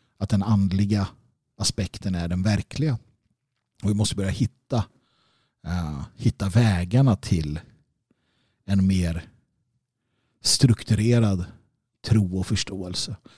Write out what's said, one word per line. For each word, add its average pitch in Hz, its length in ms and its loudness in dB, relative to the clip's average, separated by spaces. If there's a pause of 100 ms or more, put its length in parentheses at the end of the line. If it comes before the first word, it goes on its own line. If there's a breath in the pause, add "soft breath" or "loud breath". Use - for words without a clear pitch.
(180 soft breath)
att 101 100 -4
den 98 140 2
andliga 101 680 0 (520)
aspekten - 540 -4
är 85 140 -4
den 90 140 -2
verkliga. 117 560 -2 (840)
Och 101 80 0
vi 104 40 0
måste 104 220 0
börja 95 140 -2
hitta, - 540 -4 (840)
eh, 80 360 -6 (140)
hitta - 320 -2
vägarna 107 680 4
till 78 440 -4 (1040)
en 95 220 2
mer 87 420 0 (1120)
strukturerad 110 1000 2 (640)
tro 95 320 2
och 95 80 -4
förståelse. 95 680 -6 (220 soft breath)